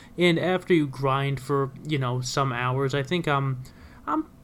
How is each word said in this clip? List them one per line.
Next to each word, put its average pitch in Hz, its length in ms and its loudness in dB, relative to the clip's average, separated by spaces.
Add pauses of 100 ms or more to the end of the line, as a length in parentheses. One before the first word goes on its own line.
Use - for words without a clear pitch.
(160)
And 170 220 4
after 185 360 0
you 151 120 4
grind 135 540 0
for, 139 320 0 (120)
you 151 140 -2
know, 127 220 -2
some 135 320 -2
hours, 127 420 0
I 143 80 0
think 170 240 -2
I'm, 135 380 0 (420)
I'm 311 220 -2 (160)